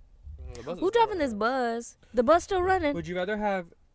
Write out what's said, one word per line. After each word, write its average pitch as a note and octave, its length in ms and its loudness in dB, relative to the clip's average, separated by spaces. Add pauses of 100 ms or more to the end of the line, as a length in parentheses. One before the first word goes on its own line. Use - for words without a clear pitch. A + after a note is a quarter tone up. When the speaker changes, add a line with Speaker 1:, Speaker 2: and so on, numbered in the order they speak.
(460)
Speaker 1:
No, - 80 -12
the A#2 80 -12
bus D3 160 -8
Speaker 2:
Who E4 80 0
Speaker 1:
is G4 60 0
Speaker 2:
driving A4+ 240 2
Speaker 1:
going. - 20 -4
Speaker 2:
this C4+ 160 -2
bus? A#3 600 -2 (180)
The A#3+ 80 2
bus D#4+ 220 6
still F#4 180 0
running. F4+ 320 2
Speaker 1:
Would E3 140 -6
you F3 80 -4
rather F#3+ 220 -2
have F#3+ 340 -2 (220)